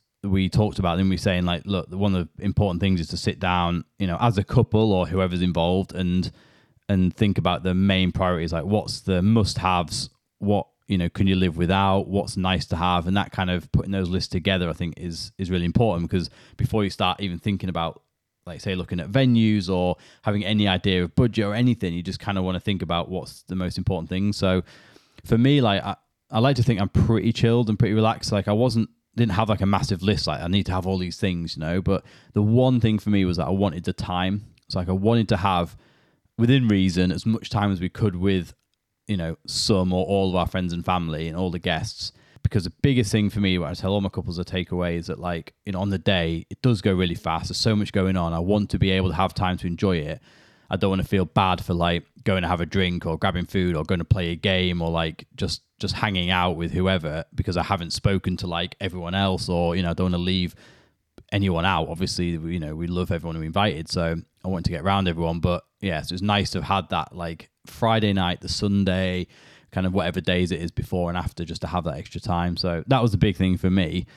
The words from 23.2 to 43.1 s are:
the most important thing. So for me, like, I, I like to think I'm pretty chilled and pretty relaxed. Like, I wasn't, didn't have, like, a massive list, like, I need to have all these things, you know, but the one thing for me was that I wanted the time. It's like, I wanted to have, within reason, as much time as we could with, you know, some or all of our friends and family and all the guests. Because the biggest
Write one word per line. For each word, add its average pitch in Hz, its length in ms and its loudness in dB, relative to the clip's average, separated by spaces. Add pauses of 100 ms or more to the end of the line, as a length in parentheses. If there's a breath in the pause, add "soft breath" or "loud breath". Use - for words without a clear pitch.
the - 120 -8
most 92 220 -4
important 87 320 -2
thing. 98 240 0
So 92 300 2 (600 soft breath)
for 113 140 2
me, 135 240 6
like, 101 220 2
I, 98 120 -6 (340)
I 110 100 0
like 131 180 4
to 117 60 4
think 113 180 2
I'm 98 80 0
pretty 110 420 2
chilled 117 380 4
and 107 100 0
pretty 107 140 4
relaxed. 110 380 2
Like, 101 160 0
I 104 60 2
wasn't, 113 360 2 (260)
didn't 113 180 2
have, 104 160 0
like, 107 120 2
a 98 40 2
massive 98 360 0
list, 95 260 2
like, 76 140 -2
I 85 60 -6
need 95 180 2
to 95 60 -4
have 92 160 -2
all 95 100 0
these 90 200 -6
things, 85 380 -4
you 78 60 -10
know, 85 200 -2
but 95 220 0 (300 soft breath)
the 104 80 2
one 123 400 4
thing 110 180 4
for 104 120 -2
me 98 120 4
was 90 140 0
that 78 100 -2
I 82 40 -2
wanted 95 340 0
the 92 80 -4
time. 92 500 -2 (220)
It's - 100 -10
like, 87 140 -4
I 92 40 2
wanted 107 360 2
to 104 80 2
have, 87 400 0 (600 soft breath)
within 123 300 4
reason, 92 440 4
as 85 140 -4
much 110 240 -2
time 101 220 0
as 92 80 -2
we 92 80 -4
could 98 280 0
with, 92 400 0 (520)
you 101 100 -2
know, 82 280 -4
some 92 480 0
or 90 120 0
all 98 240 2
of 90 60 -2
our 87 120 2
friends 90 260 -4
and 87 100 -6
family 82 440 -2
and 80 100 -6
all 92 140 -2
the 87 80 -6
guests. - 540 -4 (280 soft breath)
Because - 220 0
the 87 80 -6 (100)
biggest 123 300 0